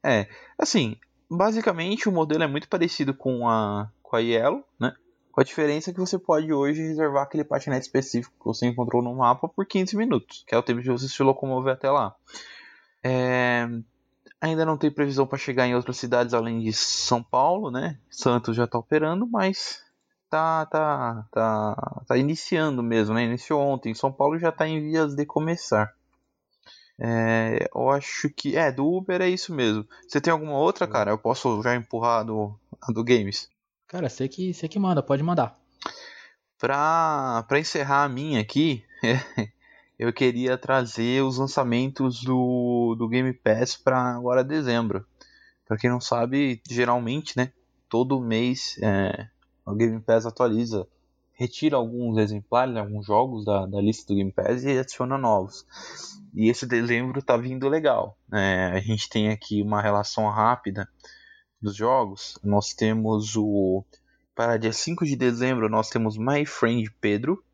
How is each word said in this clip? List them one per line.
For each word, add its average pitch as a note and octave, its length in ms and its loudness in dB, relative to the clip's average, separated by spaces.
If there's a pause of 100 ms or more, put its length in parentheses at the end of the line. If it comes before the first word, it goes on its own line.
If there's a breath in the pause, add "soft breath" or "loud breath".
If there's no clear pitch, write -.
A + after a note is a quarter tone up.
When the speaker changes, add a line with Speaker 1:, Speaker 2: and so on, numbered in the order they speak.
Speaker 1:
É, G#2+ 240 2 (320 loud breath)
assim, A#2+ 380 0 (340)
basicamente G3 760 0
o G3 40 2
modelo D#3+ 320 2
é - 20 0
muito C#3+ 220 -4
parecido E3 460 0
com B2 340 -2
a, G#2+ 420 0 (120)
com - 140 -2
a A2+ 40 4
Yellow, A#2 440 2 (160)
né? B2 140 0 (380)
Com - 80 2
a C3+ 40 6
diferença D3+ 480 -2
que F3+ 80 -8
você F#3 180 -2
pode D#3 340 2
hoje D3 300 2
reservar D3+ 420 0
aquele D3 200 -2
patinete C#3 420 -2
específico B2+ 520 -2
que - 60 -20
você A2+ 220 -2
encontrou B2 360 0
no B2 140 -4
mapa B2+ 320 2
por G3 180 -4
quinze F#3+ 300 0
minutos, G#3 500 -2
que - 80 -2
é A#2 40 6
o A#2+ 40 4
tempo A#2+ 200 0
de C3 80 -2
você B2+ 180 -2
se - 140 -4
locomover C3 520 2
até C3+ 160 -2
lá. B2 240 0 (920 loud breath)
É, B2+ 640 2 (720)
ainda D#3+ 240 0
não D#3 120 0
tem D3 140 2
previsão C#3 360 0
pra C#3 120 -6
chegar B2+ 280 0
em B2 80 2
outras B2 240 -2
cidades B2 360 2
além A#2 260 0
de A2 120 -2
São - 500 0
Paulo, D#3 480 0
né? C#3 280 -6 (120)
Santos A#2+ 460 2
já A#2+ 100 2
tá A#2+ 120 -6
operando, D#3 480 0
mas - 580 -2 (440)
tá, D#3+ 380 0
tá, C3+ 640 -2
tá, G#2+ 800 -2
tá B2 80 2
iniciando D3+ 680 0
mesmo, A2+ 320 2
né? A#2 100 2
Iniciou B2 360 -2
ontem. C3 340 0
São C#3 160 -2
Paulo D3 280 0
já E3+ 120 2
tá D#3+ 160 0
em D#3 140 -2
vias D3+ 340 0
de D3 100 -2
começar. D3+ 680 0 (1040 loud breath)
É, A2+ 760 2
eu B2+ 160 2
acho C#3+ 400 -2
que, C#3+ 260 -4
é, D#3 160 2
do C#3 180 -2
Uber F#3 300 -2
é F3+ 80 2
isso F3+ 260 -4
mesmo. A2 320 2 (220 loud breath)
Você C#3+ 120 0
tem E3 120 2
alguma D#3 260 -2
outra, E3+ 280 2
Speaker 2:
Show. G#2+ 60 -10
Speaker 1:
cara? G#2 180 2
Eu G#2+ 80 2
posso A#2 440 0
já B2 140 2
empurrar A#2 440 0
a - 40 -4
do, G#2+ 340 -6 (220)
a - 120 -8
do A2 120 -2
Games? A2+ 440 2 (380)
Speaker 2:
Cara, F3 220 -6
você C3 200 -6
que, F#3 240 -6
você F3 140 -8
que F3+ 120 -6
manda, F3+ 240 2
pode C#3 200 0
mandar. D#3+ 340 0 (1040 loud breath)
Speaker 1:
Pra, D3 880 0
pra C#3+ 140 2
encerrar C#3+ 440 2
a C#3+ 40 0
minha C3+ 320 -2
aqui, C3+ 420 0 (200)
<laughs> A#2+ 500 -2 (460 soft breath)
eu A#2 140 0
queria B2+ 440 2
trazer B2 680 0
os C3 140 0
lançamentos C3 880 0
do, B2 760 2
do A#2 100 -2
Game B2+ 260 0
Pass A2+ 420 0
pra B2+ 400 0
agora B2 260 2
dezembro. A#2 640 -2 (600 soft breath)
Pra G#2+ 100 -2
quem A#2+ 140 2
não B2 100 -2
sabe, B2 680 0
geralmente, B2 680 0
né, B2+ 160 -2 (380)
todo C3 300 0
mês, A#2+ 640 -2
é, G2+ 460 0 (380)
o G2+ 80 -6
Game A2 260 0
Pass A2+ 240 2
atualiza, A2+ 640 0 (460)
retira C#3+ 420 -2
alguns A#2 420 -2
exemplares, A2 580 0
alguns G#2 280 -6
jogos A2 400 0
da, G2+ 220 0
da G2 140 -4
lista G#2+ 260 0
do G2+ 100 0
Game G2 160 0
Pass B2 320 0
e C3+ 140 2
adiciona C3 400 -4
novos. G#2 480 0 (680 loud breath)
E A2 140 4
esse A#2+ 180 0
dezembro A#2+ 560 0
tá B2 140 4
vindo B2+ 320 -2
legal. C#3 480 0 (160)
É, F#2+ 420 2
a F#2+ 60 0
gente G#2+ 280 -4
tem G#2+ 220 0
aqui G#2 320 -4
uma G#2 200 0
relação G#2 460 0
rápida G#2 600 0 (720 loud breath)
dos G#2 140 -4
jogos. A2 720 -2
Nós G2+ 300 2
temos A2 640 0
o, G2 460 2 (520 soft breath)
para A#2 240 0
dia A2 140 0
cinco E3+ 340 -4
de C#3 100 0
dezembro, B2 520 0
nós A2 200 0
temos A2 300 -2
My C#3+ 280 0
Friend A#2 440 0 (100)
Pedro A#2 420 0 (120)